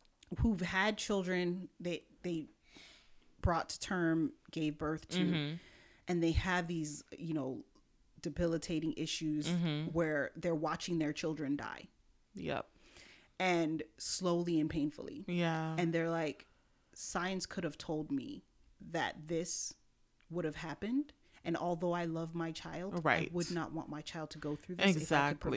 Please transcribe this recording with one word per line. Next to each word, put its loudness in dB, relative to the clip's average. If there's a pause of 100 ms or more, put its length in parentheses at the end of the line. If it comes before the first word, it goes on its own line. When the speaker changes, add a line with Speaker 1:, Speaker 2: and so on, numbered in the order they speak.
(400)
Speaker 1:
who've 4
had 2
children, 0 (100)
they, -4 (200)
they -2 (920)
brought 4
to -6
term, 4 (180)
gave 0
birth -2
to, 0
Speaker 2:
Mm-hmm. 2 (540)
Speaker 1:
and 2
they 6
have 2
these, -4 (140)
you -4
know, -2 (580)
debilitating 0
issues -2
Speaker 2:
Mm-hmm. 0
Speaker 1:
where 2
they're 0
watching 0
their 2
children -2
die. -6 (480)
Speaker 2:
Yep. -4 (720)
Speaker 1:
And 2 (140)
slowly 2
and 4
painfully. -2
Speaker 2:
Yeah. 2
Speaker 1:
And 2
they're 2
like, -2 (460)
"Science -4
could -6
have -4
told -4
me -4 (480)
that -2
this -4 (580)
would -2
have -4
happened. -2 (320)
And 0
although 0
I 0
love -4
my -2
child, -4
Speaker 2:
Right. 4
Speaker 1:
I -6
would 0
not -2
want -6
my -6
child -8
to -12
go -2
through -8
this 4
if 8
I 8
could 2
Speaker 2:
Exactly. 4